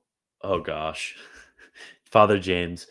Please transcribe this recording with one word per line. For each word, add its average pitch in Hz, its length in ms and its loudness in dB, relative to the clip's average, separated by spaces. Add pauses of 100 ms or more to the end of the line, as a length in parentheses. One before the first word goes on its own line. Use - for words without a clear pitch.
(420)
oh 95 180 -2
gosh. 80 560 -8 (460)
<laughs> - 420 -20
Father 104 360 6
James, 87 520 -4